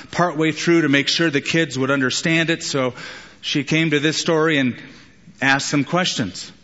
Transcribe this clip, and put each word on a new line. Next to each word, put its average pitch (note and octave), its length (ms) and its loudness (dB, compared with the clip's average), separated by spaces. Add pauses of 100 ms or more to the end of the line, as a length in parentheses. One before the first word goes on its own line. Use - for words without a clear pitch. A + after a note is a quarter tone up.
(120)
partway D#3+ 400 0
through E3 300 2
to D3 80 2
make C#3 180 4
sure E3+ 220 2
the C#3 100 2
kids C#3+ 380 0
would C3 140 0
understand D3+ 580 0
it. D#3+ 140 -2
So C3 320 -2 (460)
she C#3+ 220 -2
came D#3+ 280 2
to D3 80 2
this D3+ 180 0
story D#3+ 400 2
and B2+ 180 0 (640)
asked C3+ 320 2
them C#3+ 140 2
questions. E3+ 680 -4 (120)